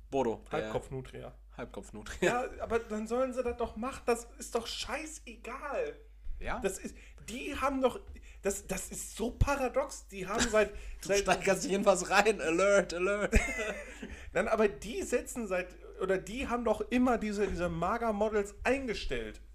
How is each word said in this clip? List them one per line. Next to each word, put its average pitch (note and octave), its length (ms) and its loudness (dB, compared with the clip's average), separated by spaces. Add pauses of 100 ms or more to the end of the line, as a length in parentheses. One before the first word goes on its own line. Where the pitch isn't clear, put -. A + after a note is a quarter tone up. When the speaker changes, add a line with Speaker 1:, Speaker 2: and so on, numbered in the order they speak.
(100)
Speaker 1:
Bodo, A#2 400 2
der D3+ 120 -2
Speaker 2:
Halbkopfnutria. B2+ 720 -6 (240)
Speaker 1:
Halbkopfnutria. A2+ 720 -4 (280)
Speaker 2:
Ja, - 80 -6
aber A3+ 160 0
dann G#3+ 260 -6
sollen B3 260 0
sie B3 120 -2
das A#3+ 120 -2
doch A3+ 200 -4
machen, B3 300 -6
das A#3+ 200 2 (120)
ist - 180 -6
doch A3 100 -2
scheißegal. B3+ 1300 -6 (460)
Speaker 1:
Ja? C3 200 -4
Speaker 2:
Das F#3 180 -2
ist, - 180 -10 (320)
die C#4+ 260 -8
haben C4+ 280 0
doch, - 180 4 (420)
das, G3 240 -2
das F#3 240 -4
ist - 240 -10
so A#3 180 -2
paradox, C#4 760 2
die F#3+ 180 -8
haben G#3+ 140 0 (100)
seit, G#3 200 6
Speaker 1:
<laughs> - 320 -10
Du - 60 -10
Speaker 2:
seit G3 100 6
Speaker 1:
steigerst F#3 460 4
dich D3+ 80 0
in D3+ 120 2
was F3+ 260 6
rein, G3+ 300 6
Alert, F3+ 540 4
Alert. G3+ 400 0 (500)
Speaker 2:
<laughs> - 480 -14
Nein, G#3+ 160 2
aber G#3+ 200 4
die A#3 340 -6
setzen A#3+ 440 -4
seit, F3+ 220 -2 (320)
oder F#3 180 2
die G3+ 300 -6
haben A#3+ 160 -2
doch A3 160 2
immer B3 380 4
diese, G#3 280 0
diese F3 220 0
Maga-Models G#3 840 0 (100)
eingestellt. G#3 760 -2 (140)